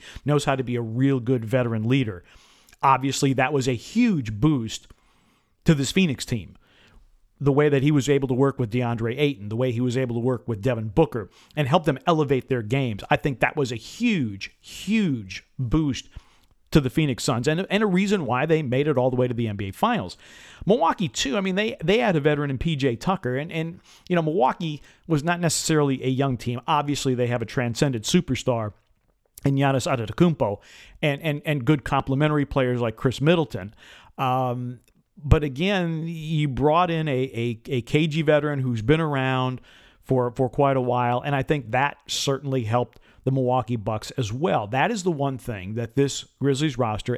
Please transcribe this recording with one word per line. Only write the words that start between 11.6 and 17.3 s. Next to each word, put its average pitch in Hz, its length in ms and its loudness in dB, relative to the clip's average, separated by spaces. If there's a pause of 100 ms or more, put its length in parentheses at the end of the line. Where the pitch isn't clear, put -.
help 160 160 4
them 147 240 0
elevate 143 400 2
their 127 140 0
games. 113 480 -2
I 143 80 4
think 139 240 -2
that - 160 0
was 127 160 -2
a - 20 -8
huge, 131 840 -4
huge 156 840 -4 (160)
boost 135 480 -2 (640)
to 156 100 6
the 127 80 0
Phoenix 143 340 0
Suns 123 240 0